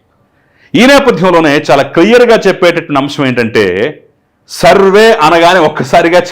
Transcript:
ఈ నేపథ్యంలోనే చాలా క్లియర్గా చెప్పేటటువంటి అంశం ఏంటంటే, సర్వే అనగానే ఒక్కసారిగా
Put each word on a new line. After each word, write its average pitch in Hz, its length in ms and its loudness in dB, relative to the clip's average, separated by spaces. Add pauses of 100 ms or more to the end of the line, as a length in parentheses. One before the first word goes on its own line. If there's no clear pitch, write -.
(760)
ఈ 214 120 2
నేపథ్యంలోనే 175 840 2
చాలా 139 120 2
క్లియర్గా 220 540 2 (120)
చెప్పేటటువంటి 165 500 -2
అంశం 139 280 -4
ఏంటంటే, 117 760 -4 (460)
సర్వే 196 640 2
అనగానే 170 480 2
ఒక్కసారిగా 170 720 0